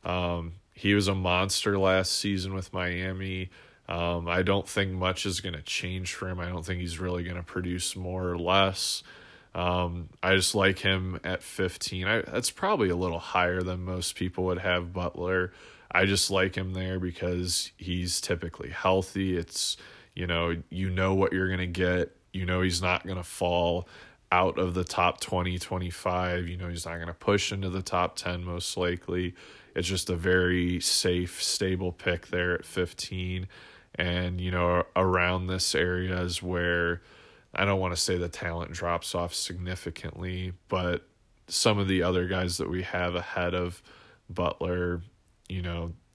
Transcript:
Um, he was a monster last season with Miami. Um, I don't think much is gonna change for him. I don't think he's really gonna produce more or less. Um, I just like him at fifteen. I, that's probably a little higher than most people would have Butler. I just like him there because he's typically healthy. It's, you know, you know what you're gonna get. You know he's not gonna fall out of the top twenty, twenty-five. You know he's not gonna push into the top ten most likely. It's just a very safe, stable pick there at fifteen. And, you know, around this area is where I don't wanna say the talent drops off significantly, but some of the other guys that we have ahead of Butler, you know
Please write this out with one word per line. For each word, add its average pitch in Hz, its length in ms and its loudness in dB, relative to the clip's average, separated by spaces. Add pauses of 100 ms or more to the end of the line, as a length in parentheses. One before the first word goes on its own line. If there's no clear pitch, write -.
Um, 87 500 -2 (200)
he 101 220 4
was 101 120 6
a 98 80 2
monster 95 640 2
last 95 360 4
season 95 420 -2
with 92 180 -8
Miami. 92 760 -4 (380)
Um, 85 400 -2
I 87 140 2
don't 98 260 2
think 98 260 0
much 92 340 0
is 90 140 -2
gonna 85 200 -8
change 92 540 -4
for 95 120 -6
him. 90 120 -4
I 87 80 -4
don't 87 180 -6
think 90 160 -2
he's 82 180 -4
really 90 240 -2
gonna 90 200 -6
produce 90 520 -2
more 92 340 -2
or 87 80 -2
less. 95 680 2 (500)
Um, 87 540 0 (160)
I 95 120 6
just 95 200 4
like 98 240 4
him 92 440 0
at 90 200 -4
fifteen. 92 640 -4
I, 110 140 2
that's - 300 -2
probably 190 380 2
a 87 60 4
little 87 240 0
higher 90 440 2
than 90 200 -4
most 90 320 -4
people 92 300 -2
would 90 140 0
have 90 340 0
Butler. 90 580 -2 (400)
I 92 140 4
just 98 260 2
like 95 240 2
him 92 180 -4
there 92 260 -2
because 90 760 -2
he's 87 460 -2
typically - 480 -4
healthy. 92 680 2
It's, - 400 -2 (400)
you 90 100 -4
know, 85 300 0 (140)
you 95 200 -2
know 95 260 2
what 95 180 4
you're 92 160 2
gonna 90 180 -2
get. 90 480 2 (160)
You 95 140 -4
know 90 160 2
he's 90 200 2
not 90 240 0
gonna 90 200 -6
fall 87 640 0 (420)
out 90 260 4
of 90 160 0
the 90 120 0
top 90 340 2
twenty, 90 400 -2
twenty-five. 90 880 -2
You 87 80 -6
know 90 140 -6
he's 85 160 -8
not 85 140 -6
gonna 85 140 -8
push - 380 2
into 95 180 -4
the 92 120 -4
top 90 340 0
ten 90 300 -6
most 87 320 -6
likely. 90 580 -2 (400)
It's 87 120 0
just 95 220 -2
a 92 60 2
very 90 640 4
safe, - 640 2
stable 92 480 0
pick 87 360 -2
there 90 260 0
at - 120 -4
fifteen. 92 840 -4 (460)
And, 90 440 -2
you 90 120 -2
know, 87 340 2 (100)
around 90 520 4
this 92 280 0
area 90 460 0
is 87 200 -4
where 87 600 0 (520)
I - 120 0
don't 98 160 4
wanna 90 160 0
say 90 200 0
the 87 120 0
talent 85 420 -6
drops 85 420 -2
off 87 200 -2
significantly, 90 1200 -6 (160)
but 90 360 0 (440)
some 107 300 4
of 95 100 2
the 92 140 4
other 90 240 2
guys 90 300 0
that - 120 -2
we 90 140 -2
have 87 320 -2
ahead 87 380 -2
of 90 300 -4 (460)
Butler, 87 720 -2 (480)
you 92 120 -4
know 85 300 -4 (240)